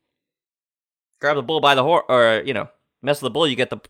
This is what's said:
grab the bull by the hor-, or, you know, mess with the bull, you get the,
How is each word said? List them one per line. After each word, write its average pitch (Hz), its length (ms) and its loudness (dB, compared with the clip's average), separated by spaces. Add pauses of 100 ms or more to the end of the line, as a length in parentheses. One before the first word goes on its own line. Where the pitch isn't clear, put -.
(1200)
grab 147 180 -2
the 143 60 -4
bull 156 180 -4
by 143 140 4
the 131 80 2
hor-, 160 280 0
or, 113 340 2
you 135 80 -6
know, 104 160 -8 (320)
mess 143 220 -4
with 127 80 -4
the - 20 -14
bull, 151 160 0
you 123 80 -4
get 123 140 -2
the, 113 80 -12 (120)